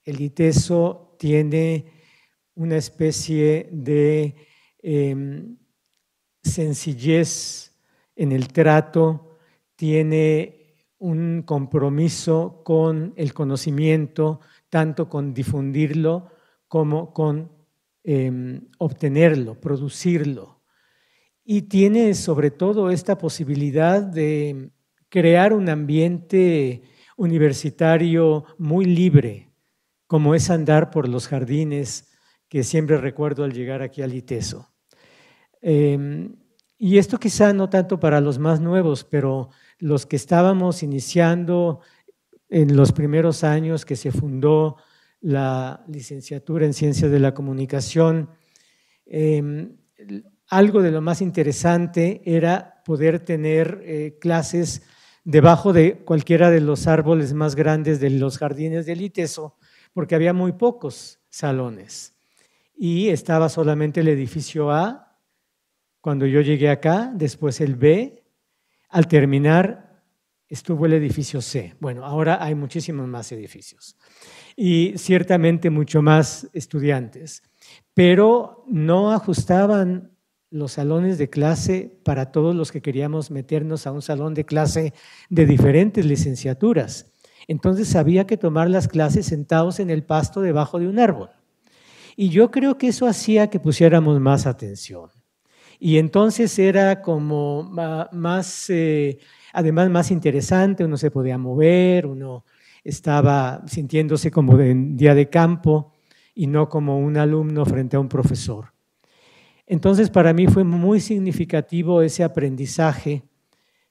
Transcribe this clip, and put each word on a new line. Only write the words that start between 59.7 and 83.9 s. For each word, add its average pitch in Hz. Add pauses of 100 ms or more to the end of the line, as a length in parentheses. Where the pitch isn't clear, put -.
porque 180
había 165
muy 180
pocos 233
salones. 123 (640)
Y 180
estaba 160
solamente 151
el 160
edificio 147
A 202 (800)
cuando 139
yo 135
llegué 147
acá, 170
después 151
el 139
B. 160 (640)
Al 170
terminar, 151 (460)
estuvo 156
el 160
edificio 147
C. 107
Bueno, 127
ahora 156
hay 156
muchísimos 143
más 123
edificios - (580)
y 180
ciertamente 175
mucho 151
más 156
estudiantes, 139 (500)
pero 202
no 185
ajustaban 190 (360)
los 147
salones 165
de 143
clase 165
para 131
todos 165
los 156
que 151
queríamos 147
meternos 151
a 139